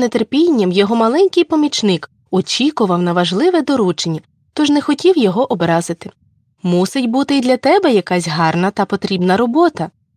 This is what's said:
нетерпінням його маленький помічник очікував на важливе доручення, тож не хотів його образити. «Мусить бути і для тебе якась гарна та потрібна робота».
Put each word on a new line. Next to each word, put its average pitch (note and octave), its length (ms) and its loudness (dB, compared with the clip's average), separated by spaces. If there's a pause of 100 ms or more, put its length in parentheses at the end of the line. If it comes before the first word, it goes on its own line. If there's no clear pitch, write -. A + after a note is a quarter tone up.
нетерпінням A#3+ 640 0
його G3+ 240 0
маленький D#4+ 480 2
помічник C#4+ 680 -2 (200)
очікував F#3 720 -2
на F3 100 0
важливе G3+ 500 0
доручення, F3+ 580 -2 (320)
тож D4 180 0
не C#4+ 100 2
хотів D#4 380 0
його A3 340 0
образити. E3+ 580 -2 (520)
«Мусить F#3+ 480 0
бути C#4 260 0
і C#4 40 2
для B3+ 160 2
тебе D#4+ 360 2
якась F3+ 360 0
гарна E3+ 420 0
та G#3 140 -2
потрібна F#3 520 -2
робота». A#3+ 540 0 (260)